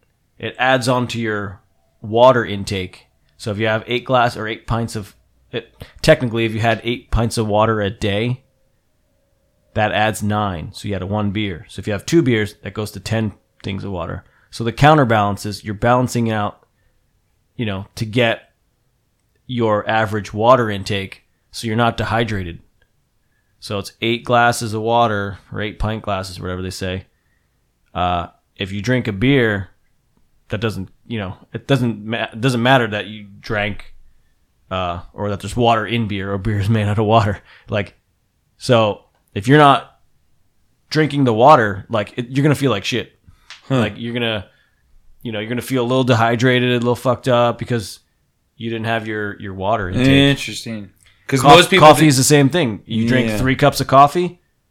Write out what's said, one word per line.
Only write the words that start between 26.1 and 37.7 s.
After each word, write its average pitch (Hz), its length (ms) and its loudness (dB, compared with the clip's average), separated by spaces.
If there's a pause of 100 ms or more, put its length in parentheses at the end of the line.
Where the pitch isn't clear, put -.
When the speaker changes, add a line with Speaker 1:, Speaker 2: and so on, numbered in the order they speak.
Speaker 1:
whatever 92 220 -8
they 92 80 -8
say. 92 360 -8 (840)
Uh, 90 360 -2 (280)
if 98 140 -8
you 101 100 -8
drink 120 280 -2
a 110 40 -4
beer, 110 580 0 (800)
that 104 120 -6
doesn't, 101 300 -6 (160)
you 113 120 -10
know, 95 180 -10 (160)
it - 140 -14
doesn't 117 380 -2
ma-, 110 280 -6
it 110 80 -12
doesn't 123 220 0
matter 127 240 2
that 104 200 -6
you 107 200 -16 (140)
drank, 104 540 -6 (760)
uh, 90 300 -4 (120)
or 104 180 -8
that 98 100 -6
there's 98 160 -8
water 113 300 2
in 113 200 -2
beer, 98 260 -6
or 101 60 -4
beer 101 220 -2
is 98 100 -2
made 110 160 2
out 104 120 -2
of 110 80 2
water. 104 340 2 (280)
Like, 104 260 -6 (640)